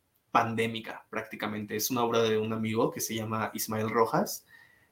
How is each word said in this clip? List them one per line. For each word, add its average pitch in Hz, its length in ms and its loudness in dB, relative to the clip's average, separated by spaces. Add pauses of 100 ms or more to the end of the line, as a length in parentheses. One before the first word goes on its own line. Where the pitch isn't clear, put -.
(320)
pandémica, 113 800 0
prácticamente. 107 680 -6
Es 107 160 -2
una 120 120 2
obra 117 180 4
de 110 160 4
un 110 160 0
amigo 113 380 0
que - 100 -6
se 113 140 -4
llama 110 380 -2
Ismael 110 360 -2
Rojas. 120 560 2 (460)